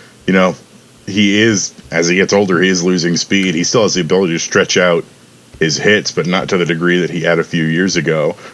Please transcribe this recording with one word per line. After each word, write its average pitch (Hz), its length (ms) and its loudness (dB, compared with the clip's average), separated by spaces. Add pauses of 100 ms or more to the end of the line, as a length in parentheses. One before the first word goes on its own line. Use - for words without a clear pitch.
(260)
you 92 60 0
know, 92 220 2 (520)
he 101 340 0
is, 110 340 0 (160)
as 85 180 0
he 87 80 0
gets 95 160 0
older, 95 280 2
he 92 80 2
is 90 140 0
losing 87 340 0
speed. 92 380 -2
He 85 100 -2
still 117 180 2
has 95 120 0
the 92 60 0
ability 90 320 0
to 82 60 -2
stretch - 380 0
out 87 280 2 (560)
his 80 160 0
hits, 104 340 0
but 80 160 -4
not 90 220 -2
to 98 100 0
the 87 60 0
degree 87 360 0
that 78 100 -2
he 85 100 -4
had 82 180 0
a 80 60 -2
few 82 200 -4
years 82 320 0
ago. 78 380 0 (200)